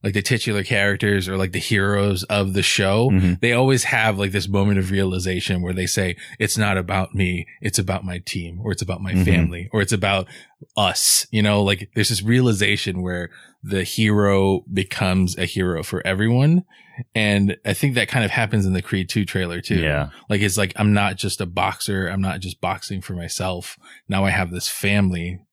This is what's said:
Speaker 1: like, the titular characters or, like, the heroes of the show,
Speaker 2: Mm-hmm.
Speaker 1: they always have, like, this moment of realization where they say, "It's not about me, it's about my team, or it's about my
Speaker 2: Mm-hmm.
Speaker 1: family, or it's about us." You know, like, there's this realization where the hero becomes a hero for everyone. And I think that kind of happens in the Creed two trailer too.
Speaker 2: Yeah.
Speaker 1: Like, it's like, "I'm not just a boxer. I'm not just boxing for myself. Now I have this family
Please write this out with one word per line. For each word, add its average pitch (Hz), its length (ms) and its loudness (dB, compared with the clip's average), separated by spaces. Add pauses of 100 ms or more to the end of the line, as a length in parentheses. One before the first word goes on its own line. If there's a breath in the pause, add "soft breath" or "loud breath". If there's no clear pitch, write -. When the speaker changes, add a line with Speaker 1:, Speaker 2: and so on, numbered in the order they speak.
Speaker 1:
like, 104 100 0
the 101 80 0
titular 107 400 0
characters 101 640 2
or, 95 80 -4
like, 95 160 0
the 90 60 -2
heroes 101 640 2
of 101 280 0
the 95 100 0
show, 107 480 2
Speaker 2:
Mm-hmm. 92 300 4
Speaker 1:
they 120 140 2
always 131 300 2
have, 110 340 0
like, 98 140 -2
this 95 160 -2
moment 98 300 2
of 92 140 0
realization 92 720 -2
where 90 100 -4
they 92 140 -2
say, 90 280 -2 (240 loud breath)
"It's 107 200 -2
not 104 200 2
about 95 360 -2
me, 90 320 0 (160 loud breath)
it's - 180 -2
about 95 240 -4
my 90 140 -8
team, 85 440 -8
or 113 80 -6
it's 90 120 -6
about 90 180 -6
my 92 140 -6
Speaker 2:
Mm-hmm. 92 100 4
Speaker 1:
family, 85 480 2
or 107 100 2
it's 95 120 0
about 98 340 0 (480 loud breath)
us." - 560 2
You 110 100 2
know, 104 200 4
like, 98 320 0
there's 110 160 0
this 95 120 -2
realization 104 800 2
where 87 280 -6 (320 loud breath)
the 98 200 -2
hero 98 760 2 (120)
becomes 92 640 0
a 92 80 -2
hero 90 360 -2
for - 240 -6
everyone. 123 580 2 (500 loud breath)
And 101 500 2
I 104 80 0
think 135 220 0
that 117 140 0
kind 120 160 0
of 95 60 0
happens 107 360 0
in 92 80 2
the 90 80 0
Creed 95 260 -2
two 104 160 0
trailer 87 360 -4
too. 92 200 0
Speaker 2:
Yeah. 73 300 0 (180 loud breath)
Speaker 1:
Like, 101 140 2
it's 95 160 0
like, 95 180 0
"I'm 104 160 2
not 101 240 2
just - 240 -6
a 98 60 -4
boxer. 95 600 -2
I'm 98 120 -4
not 92 200 -2
just 92 200 -10
boxing 95 400 -6
for 92 140 -12
myself. 87 600 -6 (320 loud breath)
Now 98 160 2
I 98 60 2
have 90 200 -2
this 87 180 -6
family 92 720 0 (120)